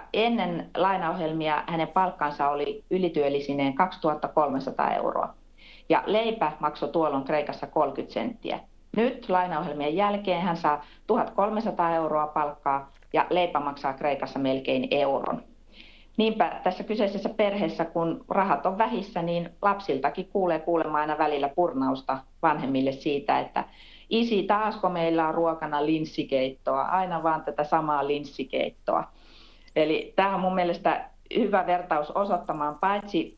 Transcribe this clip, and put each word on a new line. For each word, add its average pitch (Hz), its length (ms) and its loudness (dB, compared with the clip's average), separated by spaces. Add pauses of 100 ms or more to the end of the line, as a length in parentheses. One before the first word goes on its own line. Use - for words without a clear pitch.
(120)
ennen 202 640 0
lainaohjelmia 160 920 0
hänen 160 220 0
palkkansa 156 600 0
oli 143 420 -2
ylityöllisineen 143 840 0
kaksituhatta 170 540 0
kolmesataa 135 680 0
euroa. - 400 -2 (540)
Ja 156 180 4
leipä 220 540 0
maksoi - 280 -2
tuolloin 147 360 0
Kreikassa 156 420 -2
kolmekymmentä - 480 0
senttiä. - 460 -4 (360)
Nyt 247 320 0
lainaohjelmien 156 680 0
jälkeen 202 460 0
hän 170 140 0
saa 147 280 0 (220)
tuhatkolmesataa 202 880 0
euroa 156 320 2
palkkaa 143 680 -2 (200)
ja 151 180 2
leipä 170 300 2
maksaa 139 320 -4
Kreikassa 135 460 -4
melkein 131 520 0
euron. 139 520 0 (760)
Niinpä 214 480 2
tässä 185 200 -2
kyseisessä 208 440 -2
perheessä, - 560 0
kun 165 440 -2
rahat 190 380 2
on 190 120 0
vähissä, 220 440 -2
niin 170 280 -2 (120)
lapsiltakin 185 680 0
kuulee 175 260 2
kuulemma 156 400 0
aina 151 200 0
välillä 147 300 2
purnausta 135 680 0 (240)
vanhemmille 135 500 2
siitä, 139 480 0
että - 240 -4 (460)
"isi, 226 320 2
taasko 208 460 0
meillä 165 400 2
on 156 60 -2
ruokana 160 520 0
linssikeittoa, 139 960 -2
aina 175 400 0
vaan 156 220 0
tätä 147 200 -2
samaa 151 420 2
linssikeittoa". 139 960 -2 (720)
Eli 156 400 0
tämä 196 180 2
on 180 60 -2
mun 185 140 2
mielestä 175 560 0 (260)
hyvä 190 300 2
vertaus 175 440 0
osoittamaan 160 680 -2
paitsi 196 600 -2